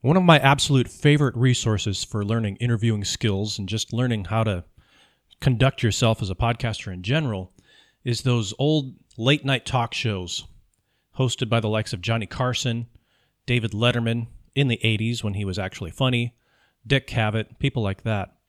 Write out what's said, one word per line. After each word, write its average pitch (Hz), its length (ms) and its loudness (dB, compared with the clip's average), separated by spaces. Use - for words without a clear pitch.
One 143 140 4
of 185 80 4
my 160 160 8
absolute 135 480 4
favorite 147 480 2
resources 113 680 2
for 104 220 -4
learning 107 320 -2
interviewing 113 480 0
skills 104 560 -2
and 95 80 -6
just 110 240 -4
learning 117 320 -2
how 110 180 0
to 98 220 -2
conduct 127 440 2
yourself 113 360 2
as 101 80 -4
a 95 60 -4
podcaster 117 580 -4
in 90 120 -12
general 113 480 -2
is 117 200 -2
those 117 360 2
old 143 380 0
late 135 280 2
night 135 200 -2
talk 120 300 -2
shows 95 500 -4
hosted 127 300 -2
by 113 120 2
the 107 80 -2
likes 107 240 -2
of 90 80 -8
Johnny 113 260 -2
Carson, 120 600 -4
David 117 240 0
Letterman 117 560 0
in 139 100 2
the 117 160 0
eighties 110 400 0
when 101 120 -4
he 104 100 -4
was 92 120 -4
actually 95 360 -8
funny, 120 420 -2
Dick 127 220 0
Cavett, 110 540 -4
people 131 240 -2
like 95 180 -4
that. 104 320 -4